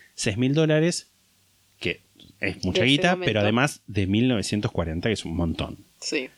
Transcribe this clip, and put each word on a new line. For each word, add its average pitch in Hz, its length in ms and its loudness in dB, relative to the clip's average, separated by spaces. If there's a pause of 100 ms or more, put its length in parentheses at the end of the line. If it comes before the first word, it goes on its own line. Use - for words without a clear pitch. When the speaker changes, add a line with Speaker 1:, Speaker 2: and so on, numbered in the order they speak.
(160)
Speaker 1:
Seis 101 200 -2
mil 131 200 2
dólares, 156 560 2 (680)
que - 220 -4 (380)
es 95 160 -4 (100)
mucha 92 160 0
Speaker 2:
De 117 60 4
ese 135 40 6
Speaker 1:
guita, 175 200 4
Speaker 2:
momento. 180 180 -2
Speaker 1:
pero 104 120 2
además 117 440 0
de 98 220 -2
mil 110 200 4
novecientos 104 440 0
cuarenta, 85 380 -2
que 104 40 2
es - 120 -6
un 82 100 -6
montón. 82 420 -2 (240)
Speaker 2:
Sí. 135 360 -6